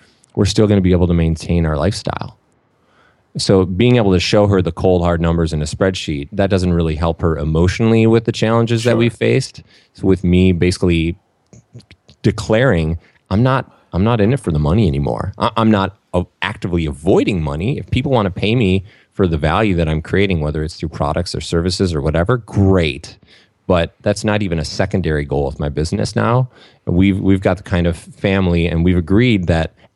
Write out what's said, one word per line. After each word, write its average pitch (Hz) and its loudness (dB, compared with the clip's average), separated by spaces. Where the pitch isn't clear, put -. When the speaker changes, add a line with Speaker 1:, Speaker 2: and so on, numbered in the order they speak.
Speaker 1:
we're 104 2
still 107 2
gonna 101 2
be 90 2
able 90 4
to 87 0
maintain 82 0
our 78 -2
lifestyle." - -4
So 95 4
being 117 2
able 104 2
to 90 4
show 104 2
her 101 2
the 85 -4
cold, 90 0
hard 85 0
numbers 85 0
in 76 -4
a 78 -4
spreadsheet, 82 -4
that 98 0
doesn't 90 0
really 82 0
help 82 -2
her 80 0
emotionally 95 2
with 113 4
the 117 -2
challenges 117 0
that 120 2
Speaker 2:
Sure. 113 2
Speaker 1:
we 117 2
faced. 120 -2
So - -8
with 92 2
me 90 4
basically 87 0
declaring, 101 0
"I'm 101 2
not, 131 0
I'm 90 0
not 117 2
in 104 2
it 143 -2
for 90 -4
the 76 0
money 85 2
anymore. 69 -2
I, 117 0
I'm 113 2
not 98 0
a-, 165 0
actively 90 -4
avoiding 82 0
money. 78 -4
If - -12
people 139 -2
wanna 104 2
pay 110 -2
me 95 2
for 98 0
the 82 0
value 90 0
that 82 0
I'm 78 -2
creating, 92 0
whether 76 -4
it's 78 -8
through 78 -8
products 76 -4
or 80 -8
services 87 -2
or 76 -2
whatever, 80 0
great." 92 0
But 85 0
that's 104 -2
not 104 0
even 85 -2
a 76 -4
secondary 85 -2
goal 71 -2
with 67 -8
my 76 -6
business 80 -4
now. 117 0
We've, 95 2
we've 98 2
got 95 0
the - -18
kind 87 0
of 82 -2
family, 90 -2
and 82 -2
we've 90 2
agreed 95 2
that 82 -2